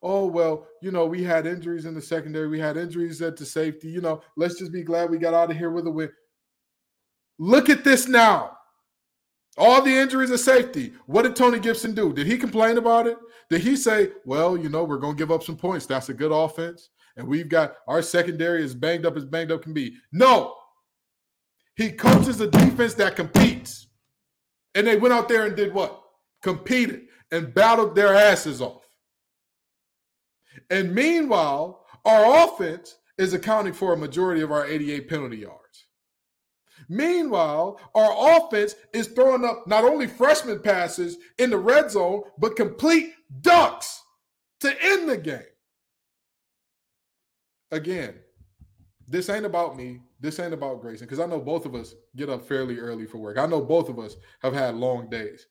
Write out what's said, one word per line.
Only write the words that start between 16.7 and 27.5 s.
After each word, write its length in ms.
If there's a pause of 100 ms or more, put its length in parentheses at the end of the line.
And 120
we've 200
got, 260 (120)
our 140
secondary 640
is 100
banged 300
up 120
as 100
banged 260
up 80
can 140
be"? 220 (160)
No. 440 (1160)
He 160
coaches 500
a 60
defense 480
that 220
competes. 720 (840)
And 120
they 100
went 160
out 160
there 160
and 100
did 200
what? 280 (380)
Competed, 680 (240)
and 220